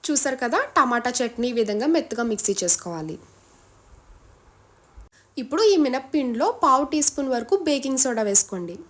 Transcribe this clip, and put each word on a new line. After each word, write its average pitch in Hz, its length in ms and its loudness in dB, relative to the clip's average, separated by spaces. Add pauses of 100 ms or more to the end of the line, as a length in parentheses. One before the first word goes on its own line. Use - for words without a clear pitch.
చూసారు 277 340 0
కదా, 247 180 0 (160)
టమాటా 247 420 2
చట్నీ 233 340 -2
ఈ 233 60 -6
విధంగా 214 380 0
మెత్తగా 240 340 -2
మిక్సీ 202 320 -2
చేసుకోవాలి. 170 540 -2 (2250)
ఇప్పుడు 311 220 -2 (100)
ఈ - 100 6
మినప్పిండిలో 262 640 0 (160)
పావు 277 280 6
టీ 302 160 0
స్పూన్ 277 260 -2
వరకు 240 220 0 (120)
బేకింగ్ 269 360 0
సోడా 233 260 0
వేసుకోండి. 180 460 -2 (140)